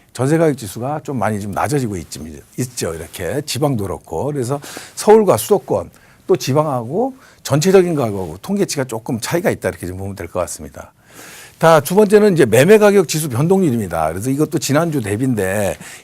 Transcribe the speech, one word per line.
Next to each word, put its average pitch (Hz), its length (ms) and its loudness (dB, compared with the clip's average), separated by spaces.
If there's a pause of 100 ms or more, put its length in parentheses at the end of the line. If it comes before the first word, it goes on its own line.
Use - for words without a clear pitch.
(120)
전세 139 260 0
가격 156 200 2
지수가 131 460 -8
좀 139 140 -8
많이 104 220 -2
좀 101 140 -8
낮아지고 107 420 -2
있-, 80 100 -10 (540)
있죠. 117 340 -6
이렇게 85 520 -8
지방도 123 400 -4
그렇고. 87 400 -6
그래서 143 340 -4 (360)
서울과 214 420 6
수도권 110 520 -2 (380)
또 185 80 4
지방하고 151 800 -2 (280)
전체적인 175 520 4
가격하고 98 460 -4
통계치가 190 420 -2
조금 113 380 -6
차이가 175 280 -2
있다 95 200 -2
이렇게 90 180 -8
좀 92 100 -8
보면 98 180 -10
될 87 120 -12
것 90 140 -6
같습니다. - 520 -12 (640)
자, 165 200 6
두 180 160 -2
번째는 208 380 6
이제 151 120 4
매매 139 320 6
가격 202 300 4
지수 156 220 -4
변동률입니다. 117 800 0
그래서 98 200 -4
이것도 147 300 -2
지난주 147 420 0
대비인데 104 760 -2 (260)